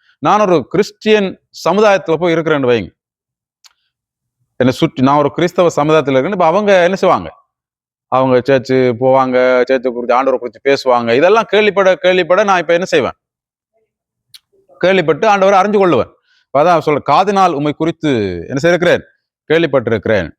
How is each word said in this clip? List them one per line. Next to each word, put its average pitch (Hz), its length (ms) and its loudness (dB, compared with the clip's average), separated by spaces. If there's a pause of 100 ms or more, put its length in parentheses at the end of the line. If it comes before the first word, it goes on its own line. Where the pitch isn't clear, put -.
(220)
நான் 196 220 0
ஒரு 185 120 2 (120)
கிறிஸ்டியன் 202 600 -2 (320)
சமுதாயத்துல 196 560 0
போய் 165 180 -2
இருக்கிறேன்னு 151 360 -2
வைங்க, 107 200 -2 (1700)
என்னை 127 140 0
சுற்றி 156 280 -4
நான் 139 200 2
ஒரு 139 100 -2
கிறிஸ்தவ 170 440 -2
சமுதாயத்துல 147 400 0
இருக்கேன்னு, 175 220 -2
இப்ப 175 80 2
அவங்க 202 260 0 (100)
என்ன 185 140 0
செய்வாங்க? 123 340 -2 (800)
அவங்க 131 280 2
சர்ச்சு 131 380 0 (180)
போவாங்க, 131 400 0 (280)
சர்ச்சை 127 260 -2
குறித்து, 120 260 -2
ஆண்டவரை 131 220 0
குறித்து 120 260 -14
பேசுவாங்க. 127 500 0
இதெல்லாம் 190 360 2
கேள்விப்பட, 196 460 2
கேள்விப்பட 180 480 0
நான் 185 180 0
இப்ப 160 100 -2
என்ன 175 140 0
செய்வேன்? 117 300 -2 (1600)
கேள்விப்பட்டு 175 480 0
ஆண்டவரை 196 300 2
அறிஞ்சு 202 220 0
கொள்ளுவேன். 156 300 0 (300)
இப்ப - 220 -2
அதான் 165 240 2
சொல்ற, 147 180 -2
"காதினால் 185 540 0
உம்மை 151 140 -4
குறித்து 160 380 -4 (360)
என்ன 131 140 -6
செய்திருக்கிறேன், 170 440 2 (460)
கேள்விப்பட்டிருக்கிறேன்." 113 800 0 (100)